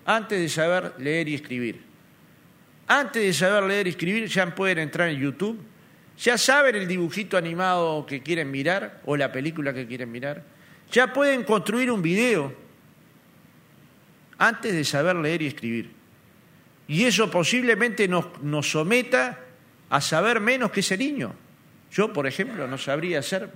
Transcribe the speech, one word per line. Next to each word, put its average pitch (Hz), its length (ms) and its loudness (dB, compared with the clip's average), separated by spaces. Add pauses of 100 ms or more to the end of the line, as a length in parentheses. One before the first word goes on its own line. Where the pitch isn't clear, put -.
antes 208 340 0
de 160 80 0
saber 175 500 0
leer 151 300 -2
y 147 60 -2
escribir. 123 580 -6 (960)
Antes 254 360 2
de 190 100 4
saber 190 320 4
leer 196 220 0
y 180 40 0
escribir 208 360 -2
ya 175 280 0
pueden 190 240 0
entrar 165 300 -2
en 147 100 -2
YouTube, 185 400 -2 (600)
ya 240 180 2
saben 262 400 4
el 190 100 -2
dibujito 185 520 -2
animado 165 640 0
que 135 180 -8
quieren 156 280 -2
mirar 175 560 -2
o 147 100 0
la 139 160 0
película 143 400 -4
que 123 140 -8
quieren 120 260 -10
mirar, 143 320 -10 (480)
ya 247 180 6
pueden 277 340 2
construir 220 460 0
un 208 120 0
video 175 520 0 (1800)
antes 214 380 2
de 151 100 0
saber 160 320 2
leer 160 240 -2
y 151 60 -2
escribir. 117 440 -6 (960)
Y 160 180 2
eso 214 260 2
posiblemente 220 760 2
nos, 180 200 0 (160)
nos 147 280 -2
someta 240 720 0 (480)
a 139 140 2
saber 214 380 2
menos 240 300 2
que 202 100 -2
ese 190 180 -2
niño. 262 360 -4 (560)
Yo, 208 220 0
por 143 140 -2
ejemplo, 180 420 -6
no 131 80 -8
sabría 156 440 -4
hacer 190 360 -6